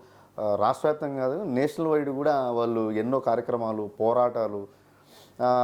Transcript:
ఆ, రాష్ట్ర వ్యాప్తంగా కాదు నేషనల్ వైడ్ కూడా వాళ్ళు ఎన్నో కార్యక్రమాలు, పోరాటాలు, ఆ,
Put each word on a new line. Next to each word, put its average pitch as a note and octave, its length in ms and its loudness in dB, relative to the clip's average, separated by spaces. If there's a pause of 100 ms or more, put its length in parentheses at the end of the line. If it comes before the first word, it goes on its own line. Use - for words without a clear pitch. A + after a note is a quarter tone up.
(400)
ఆ, G#2+ 140 0
రాష్ట్ర A2 340 0
వ్యాప్తంగా C#3 400 -2
కాదు D#3 160 -4
నేషనల్ D3+ 440 0
వైడ్ D3+ 220 0
కూడా C#3 400 0
వాళ్ళు A#2 400 0
ఎన్నో A#2 300 0
కార్యక్రమాలు, A2+ 680 -2 (100)
పోరాటాలు, A2 680 2 (760)
ఆ, B2 40 2 (180)